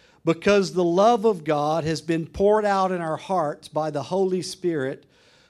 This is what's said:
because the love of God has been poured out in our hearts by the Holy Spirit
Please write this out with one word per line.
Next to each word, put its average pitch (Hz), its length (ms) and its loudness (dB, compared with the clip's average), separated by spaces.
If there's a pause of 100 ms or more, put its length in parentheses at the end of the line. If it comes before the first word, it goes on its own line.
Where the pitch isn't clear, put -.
(300)
because 175 440 2
the 180 100 0
love 196 420 4
of 185 180 0
God 151 420 0
has 156 180 -4
been 165 240 -2
poured 208 360 2
out 190 280 0
in 180 100 -4
our 156 160 -4
hearts 165 500 -4
by 151 220 -4
the 143 140 -4
Holy 185 400 -2
Spirit 151 600 -4 (460)